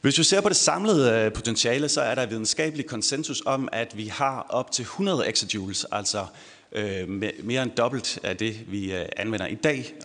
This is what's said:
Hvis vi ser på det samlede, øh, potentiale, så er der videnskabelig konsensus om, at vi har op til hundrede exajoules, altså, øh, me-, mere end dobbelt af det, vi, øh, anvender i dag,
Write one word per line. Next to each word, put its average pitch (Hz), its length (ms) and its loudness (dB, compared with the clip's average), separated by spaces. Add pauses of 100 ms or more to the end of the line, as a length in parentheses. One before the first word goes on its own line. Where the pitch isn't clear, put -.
Hvis 139 180 4
vi 170 40 4
ser 196 180 6
på 202 80 4
det 185 80 4
samlede, 165 540 6
øh, 110 220 4
potentiale, 120 560 0
så 143 120 0
er 120 140 0
der 123 120 0
videnskabelig 127 600 -2
konsensus 139 600 -4
om, 135 260 0
at 117 240 -4
vi 107 100 -6
har 131 420 -2
op 123 240 -2
til 123 120 -2
hundrede 185 440 0
exajoules, 98 640 -2
altså, 101 340 -2 (460)
øh, 98 300 -2
me-, 98 400 -4
mere 123 200 0
end 123 80 -2
dobbelt 123 520 0
af 95 140 -4
det, 107 300 -4
vi, 95 280 -4
øh, 90 120 -4 (100)
anvender 101 300 -2
i - 80 -4
dag, 131 400 -2 (100)